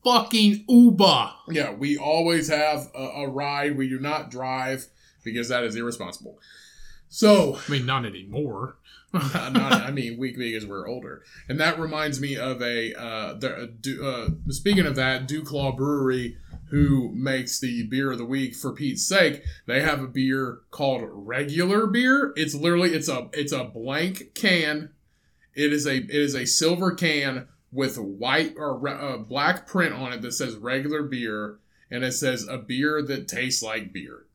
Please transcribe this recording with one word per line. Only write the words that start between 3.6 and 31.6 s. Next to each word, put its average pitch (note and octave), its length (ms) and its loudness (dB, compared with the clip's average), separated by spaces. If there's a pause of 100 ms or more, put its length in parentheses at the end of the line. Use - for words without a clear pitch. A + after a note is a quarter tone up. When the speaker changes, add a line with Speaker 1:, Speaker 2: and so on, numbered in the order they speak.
Speaker 2:
We C3 100 0
do C3 120 -4
not D3 300 -4
drive C3 560 -4 (360)
because A#2 280 -6
that B2 120 0
is A2 140 -4
irresponsible. A#2 640 -8 (720)
So F#3+ 500 6 (100)
Speaker 1:
I - 20 -2
mean, C3+ 160 0
not C3+ 180 0
anymore. G#2+ 760 -8 (160)
<laughs> - 200 -20
Speaker 2:
Not, C#3 420 -2
I C3 360 2
mean, A#2 260 -6
we, B2+ 160 -6
because A2+ 320 -6
we're G2 220 -10
older. A2+ 340 -10 (260)
And C3 120 -2
that D#3+ 180 2
reminds D3+ 420 -4
me C#3 160 -4
of B2 240 -4
a, A#2 400 -2
uh, A2 340 -8
the, A2+ 220 -6
uh, A#2 100 -10 (140)
du-, C3+ 240 -8
uh, B2 260 -2 (200)
speaking F#3+ 360 4
of C3+ 100 0
that, C3 320 0
Dew D3+ 160 -4
Claw C#3 260 -2
Brewery, C3 640 0 (340)
who C3+ 440 4
makes C3 460 -2
the A#2+ 260 -4
beer C3 240 -2
of B2 80 -6
the A#2 60 -6
week, C3 320 -2
for B2+ 160 -6
Pete's - 340 -4
sake, F3+ 380 2 (220)
they B2+ 160 0
have D3 200 0
a C3 60 -8
beer C3 540 -2 (100)
called C3 300 -2 (100)
Regular D3+ 720 0
Beer. B3+ 480 4
It's D3+ 220 -2
literally, F3 360 2
it's D#3+ 160 -2
a, B2+ 260 -4
it's D3 180 -4
a C3 100 -4
blank C3+ 720 -6
can. D#3 560 0 (640)
It D3 180 2
is D3 140 0
a, C3+ 80 0
it B2+ 160 -2
is D3 240 0
a B2+ 100 -4
silver E3+ 480 2
can C#3+ 540 -2 (240)
with C3 280 -2
white A#2 580 -2
or D3 200 -4
re-, C3+ 160 -4
uh, C3+ 260 -8
black C#3 500 -2
print E3+ 260 0
on B2+ 180 -6
it A#2 100 -10
that A#2+ 100 -8
says A#2+ 240 -4
Regular C3+ 480 -4
Beer, A2 560 -6 (280)